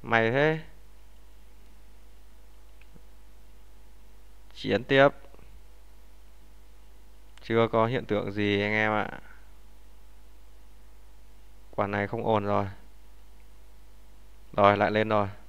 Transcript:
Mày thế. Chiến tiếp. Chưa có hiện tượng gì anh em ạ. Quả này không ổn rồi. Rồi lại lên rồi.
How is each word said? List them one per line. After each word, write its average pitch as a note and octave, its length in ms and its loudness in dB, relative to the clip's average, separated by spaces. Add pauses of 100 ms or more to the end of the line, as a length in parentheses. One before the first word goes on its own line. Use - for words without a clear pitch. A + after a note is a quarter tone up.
Mày A2+ 280 6
thế. D#3 280 6 (4000)
Chiến G#2 300 2
tiếp. C#3 260 10 (2250)
Chưa A2+ 300 6
có A2+ 140 8
hiện A#2 200 0
tượng G2+ 260 2
gì G2+ 300 4
anh G#2 100 2
em G#2+ 200 4
ạ. G#2+ 280 0 (2500)
Quả G2+ 120 4
này G2+ 200 2
không A2+ 180 -4
ổn G#2+ 200 4
rồi. G2+ 200 4 (1900)
Rồi G2+ 240 10
lại G2+ 140 6
lên G#2+ 180 4
rồi. G#2 180 6 (220)